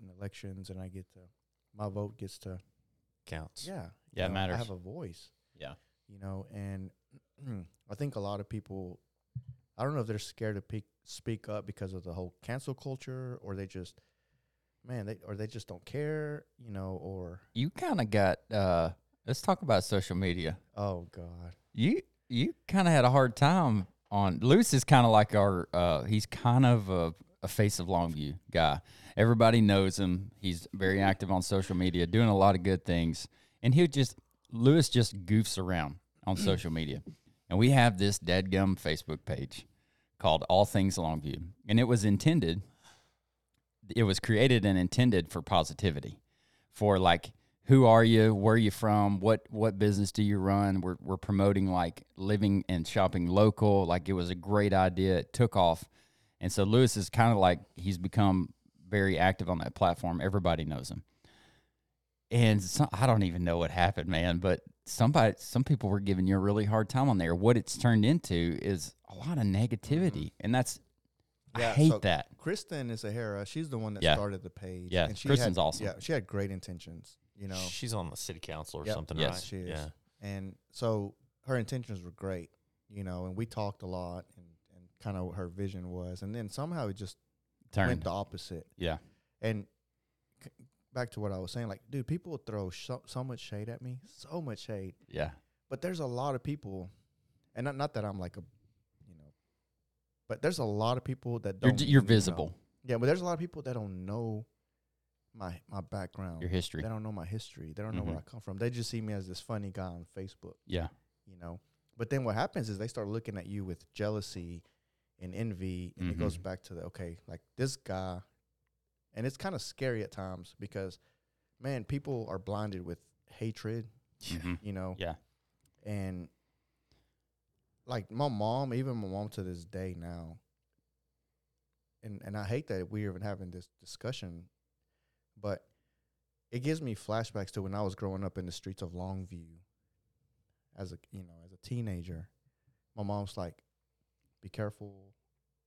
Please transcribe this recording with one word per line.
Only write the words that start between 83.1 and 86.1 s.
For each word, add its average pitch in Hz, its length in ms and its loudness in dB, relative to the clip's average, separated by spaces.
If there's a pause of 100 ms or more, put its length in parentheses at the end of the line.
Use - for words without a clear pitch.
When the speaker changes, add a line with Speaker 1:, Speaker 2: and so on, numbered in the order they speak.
Speaker 1:
and 92 100 -10
we 113 80 -4
talked 104 380 -8
a 95 40 -10
lot 90 380 -8 (100)
and, 87 100 -20 (300)
and 90 100 -20 (140)
kinda 98 240 -6
what 87 140 -8
her 90 100 -6
vision 92 440 -8
was. 90 320 -10